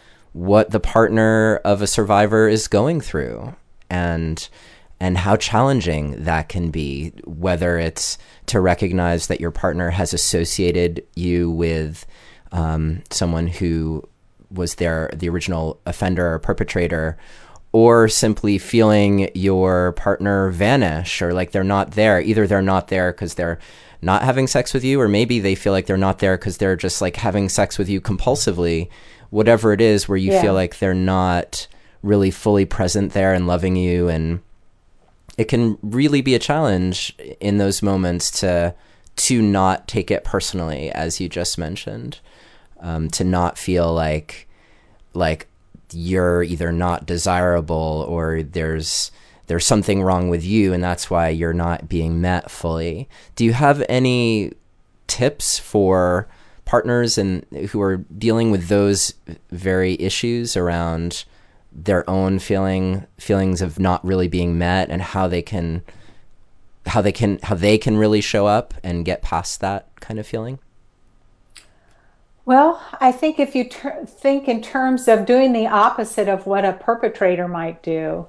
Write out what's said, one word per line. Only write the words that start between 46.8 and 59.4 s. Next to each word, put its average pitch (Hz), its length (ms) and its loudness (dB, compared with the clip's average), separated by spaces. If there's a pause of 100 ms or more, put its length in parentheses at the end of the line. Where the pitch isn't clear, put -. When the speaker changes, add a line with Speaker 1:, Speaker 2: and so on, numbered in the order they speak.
Speaker 1:
desirable 82 1040 0
or 80 340 -2
there's, 80 680 -6 (360)
there's 85 200 -2
something 98 360 2
wrong 92 280 2
with 82 140 -2
you 98 280 2
and 90 100 -2
that's 90 280 -4
why 85 180 2
you're 82 240 -2
not 85 360 -2
being 82 320 -2
met 90 300 -2
fully. 82 580 -6 (280)
Do 113 80 0
you 113 80 4
have 139 360 2
any 120 640 0 (560)
tips - 500 -2
for 92 680 2 (360)
partners 120 540 2
and 95 260 -2 (260)
who 107 100 -2
are 95 160 2
dealing 110 560 0
with 87 160 -2
those 101 460 2 (360)